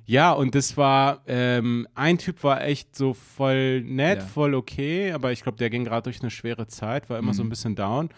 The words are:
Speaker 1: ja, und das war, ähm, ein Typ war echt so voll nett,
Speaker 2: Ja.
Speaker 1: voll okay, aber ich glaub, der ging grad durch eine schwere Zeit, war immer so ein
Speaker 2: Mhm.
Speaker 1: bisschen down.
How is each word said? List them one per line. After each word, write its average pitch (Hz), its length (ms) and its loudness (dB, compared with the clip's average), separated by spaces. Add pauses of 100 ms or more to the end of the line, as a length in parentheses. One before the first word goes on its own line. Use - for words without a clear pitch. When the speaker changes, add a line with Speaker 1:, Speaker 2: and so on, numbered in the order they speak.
Speaker 1:
ja, 147 280 6
und 131 220 0
das 139 220 0
war, 139 500 4
ähm, 123 680 0
ein 165 240 2
Typ - 260 -8
war 135 180 2
echt 139 320 -4
so 135 200 0
voll 131 680 0
nett, 139 400 0
Speaker 2:
Ja. 190 60 -8
Speaker 1:
voll 147 280 0
okay, 160 580 -4
aber 131 200 -2
ich 117 100 -6
glaub, 110 140 -4
der 117 140 -2
ging 120 160 -2
grad 117 180 -2
durch 123 160 -8
eine 120 100 -4
schwere 117 360 -6
Zeit, 120 420 -6
war 117 100 -6
immer 107 140 -2
so 98 100 -2
ein 113 40 -2
Speaker 2:
Mhm. - 20 -2
Speaker 1:
bisschen 113 260 -4
down. 113 440 -2